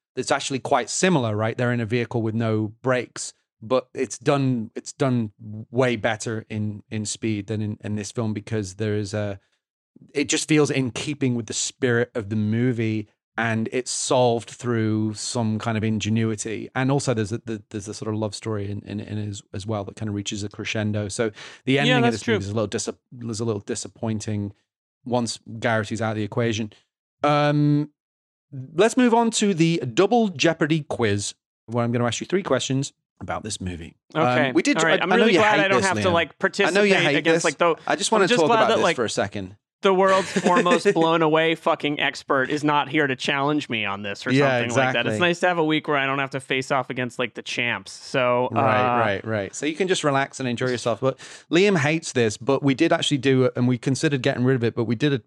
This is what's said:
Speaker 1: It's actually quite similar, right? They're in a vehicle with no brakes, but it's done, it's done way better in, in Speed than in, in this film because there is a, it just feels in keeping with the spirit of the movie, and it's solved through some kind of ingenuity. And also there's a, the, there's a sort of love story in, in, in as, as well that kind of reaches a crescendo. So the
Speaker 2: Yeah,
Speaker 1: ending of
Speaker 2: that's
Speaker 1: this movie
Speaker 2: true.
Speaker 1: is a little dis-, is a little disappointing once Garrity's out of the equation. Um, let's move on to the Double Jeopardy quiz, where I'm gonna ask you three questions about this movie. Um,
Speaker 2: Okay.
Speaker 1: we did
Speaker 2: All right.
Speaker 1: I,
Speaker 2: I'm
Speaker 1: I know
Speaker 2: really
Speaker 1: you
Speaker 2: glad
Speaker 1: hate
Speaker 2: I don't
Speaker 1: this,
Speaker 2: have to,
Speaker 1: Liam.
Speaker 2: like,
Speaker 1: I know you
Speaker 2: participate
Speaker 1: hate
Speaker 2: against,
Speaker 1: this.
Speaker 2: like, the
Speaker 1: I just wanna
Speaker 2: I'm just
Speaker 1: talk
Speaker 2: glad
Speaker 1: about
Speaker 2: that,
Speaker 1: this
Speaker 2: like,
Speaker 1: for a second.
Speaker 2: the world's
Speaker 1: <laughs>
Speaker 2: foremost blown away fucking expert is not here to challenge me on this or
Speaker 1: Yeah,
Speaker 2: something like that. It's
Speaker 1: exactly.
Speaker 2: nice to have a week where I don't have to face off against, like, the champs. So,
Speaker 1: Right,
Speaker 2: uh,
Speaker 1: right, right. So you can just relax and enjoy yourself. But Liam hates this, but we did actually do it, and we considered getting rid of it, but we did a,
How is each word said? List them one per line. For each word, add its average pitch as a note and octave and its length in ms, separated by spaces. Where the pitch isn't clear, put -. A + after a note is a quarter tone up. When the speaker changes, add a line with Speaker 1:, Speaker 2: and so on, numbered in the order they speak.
Speaker 1:
It's B2+ 140
actually C#3 280
quite B2 320
similar, C3+ 440
right? A2 220
They're B2 160
in A#2+ 80
a A2+ 60
vehicle A#2+ 340
with A2 140
no A2 480
brakes, B2 500
but B2+ 320
it's B2+ 240
done, C3 560
it's - 180
done B2 400
way B2 260
better A2 540
in, G#2+ 400
in G#2+ 160
Speed G#2 400
than G#2+ 160
in, G#2 200
in G#2 140
this G2+ 160
film A2 220
because G#2+ 400
there G#2 220
is G2+ 180
a, G#2 260
it C#3+ 160
just D3+ 180
feels D3 240
in C3 200
keeping C3+ 460
with A2+ 100
the - 80
spirit A#2+ 600
of G#2 140
the G#2+ 80
movie, A2 720
and A2+ 300
it's B2+ 220
solved A#2+ 580
through A2 640
some A2 460
kind A2 180
of G#2 60
ingenuity. A2 920
And C3 160
also C3+ 240
there's A2 160
a, A#2 140
the, A2 260
there's G2+ 160
a G#2 80
sort A2 180
of G#2+ 60
love G#2+ 160
story G#2 340
in, G2+ 120
in, G#2 180
in G#2+ 180
as, G2+ 140
as F#2+ 100
well G#2 200
that G2 100
kind A2 140
of G2+ 80
reaches G#2 260
a G#2 60
crescendo. G#2 580
So A2 240
the C3+ 100
Speaker 2:
Yeah, C3+ 80
Speaker 1:
ending B3 160
of A#3 40
Speaker 2:
that's A#3+ 140
Speaker 1:
this - 100
movie A3+ 140
Speaker 2:
true. G2 60
Speaker 1:
is G2+ 40
a G#2 40
little A2 120
dis-, G#2+ 220
is G#2 80
a A#2 60
little A2 160
disappointing G#2+ 920
once A#2+ 340
Garrity's A2 420
out A2 80
of G#2+ 60
the G#2+ 80
equation. A2+ 480
Um, D3 680
let's G#3+ 220
move B3 180
on A#3 180
to G3+ 220
the E3 240
Double G#3 340
Jeopardy D#3+ 600
quiz, G#2 460
where A#2 180
I'm A#2+ 80
gonna A#2+ 140
ask A#2+ 140
you A2+ 60
three F#3+ 160
questions C3+ 500
about F2 220
this G#2+ 180
movie. F2 360
Um, D#3+ 80
Speaker 2:
Okay. C3+ 300
Speaker 1:
we - 100
did C#4+ 160
Speaker 2:
All D#3+ 60
right. E3 160
Speaker 1:
I, - 20
Speaker 2:
I'm F3 100
Speaker 1:
I - 40
know - 60
Speaker 2:
really A3 120
Speaker 1:
you - 60
Speaker 2:
glad G#3+ 180
Speaker 1:
hate G3 60
Speaker 2:
I F#3+ 40
don't G3 100
Speaker 1:
this, F#3+ 100
Speaker 2:
have F#3+ 140
to, F#3+ 60
Speaker 1:
Liam. F3 40
Speaker 2:
like, E3+ 160
Speaker 1:
I F#3+ 420
know G3+ 120
you G3 120
Speaker 2:
participate F3+ 80
Speaker 1:
hate D3+ 140
Speaker 2:
against, E3 200
Speaker 1:
this. E3 80
Speaker 2:
like, D#3 140
the E3+ 180
Speaker 1:
I D3+ 100
just G3 160
wanna G#3 120
Speaker 2:
I'm F3 40
just A#3 120
Speaker 1:
talk D#3 80
Speaker 2:
glad A#3 80
Speaker 1:
about E3+ 120
Speaker 2:
that, A#2+ 80
Speaker 1:
this G#2+ 80
Speaker 2:
like, E3+ 120
Speaker 1:
for A#2+ 80
a G2+ 60
second. G2+ 460
Speaker 2:
the G3 100
world's F#3+ 400
Speaker 1:
<laughs> G3 80
Speaker 2:
foremost F3 540
blown E3 280
away D#3+ 340
fucking D3 420
expert C3+ 500
is D3 140
not D3 260
here D3 200
to C3 80
challenge C#3+ 520
me A2 160
on G2+ 180
this G2+ 220
or - 60
Speaker 1:
Yeah, C3+ 300
Speaker 2:
something A#2+ 160
like C3 160
that. A#2+ 140
It's A2 80
Speaker 1:
exactly. G#2 60
Speaker 2:
nice F3 200
to F3+ 80
have F3 100
a D#3+ 60
week D#3 240
where D3 80
I C3+ 100
don't C3+ 140
have C3+ 100
to C3+ 100
face C3 300
off C3+ 200
against, B2 280
like, B2 160
the A#2+ 80
champs. A#2 480
So, B2 640
Speaker 1:
Right, B2+ 440
Speaker 2:
uh, A#2 40
Speaker 1:
right, G#2 240
right. G#2+ 300
So C#3+ 120
you D#3 80
can F#3+ 140
just F3+ 160
relax C#3 340
and C3 100
enjoy A#2+ 200
yourself. A#2 320
But C3 180
Liam F#3+ 260
hates D#3 360
this, A2+ 240
but C3+ 260
we C#3 120
did D#3+ 180
actually D#3 260
do C3 280
it, B2 100
and B2 100
we B2 120
considered C#3 440
getting C3 220
rid C3+ 100
of A#2 80
it, A2+ 140
but A#2+ 80
we A#2 100
did C#3+ 180
a, A#2+ 140